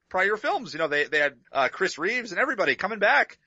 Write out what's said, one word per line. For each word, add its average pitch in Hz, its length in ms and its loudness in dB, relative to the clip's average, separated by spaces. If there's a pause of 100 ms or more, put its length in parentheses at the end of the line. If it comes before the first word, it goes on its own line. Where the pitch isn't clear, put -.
prior 196 280 0
films. 277 360 -4
You 151 60 -8
know, 160 100 0
they, 147 180 0
they 151 120 0
had, 143 160 2 (160)
uh, 131 220 2
Chris - 260 -2
Reeves 220 320 -4
and 175 100 -2
everybody 196 360 0
coming 208 240 -4
back. 240 460 2